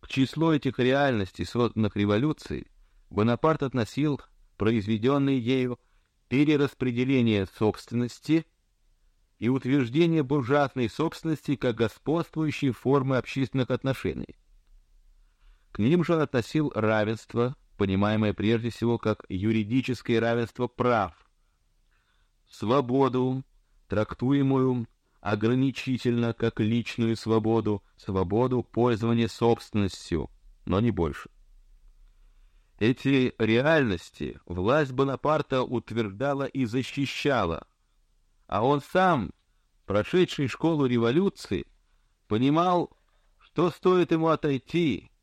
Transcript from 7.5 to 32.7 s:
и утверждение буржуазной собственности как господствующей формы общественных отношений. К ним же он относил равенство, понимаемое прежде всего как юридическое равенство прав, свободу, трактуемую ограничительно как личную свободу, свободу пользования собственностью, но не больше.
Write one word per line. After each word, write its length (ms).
и 100
утверждение 760
буржуазной 680
собственности 680
как 200
господствующей 960
формы 440
общественных 540
отношений. 680
К 60
ним 260
же 120
он 40
относил 540
равенство, 840
понимаемое 560
прежде 340
всего 300
как 320
юридическое 880
равенство 460
прав, 480
свободу, 920
трактуемую 960
ограничительно 1120
как 260
личную 560
свободу, 680
свободу 680
пользования 640
собственностью, 1000
но 140
не 100
больше. 400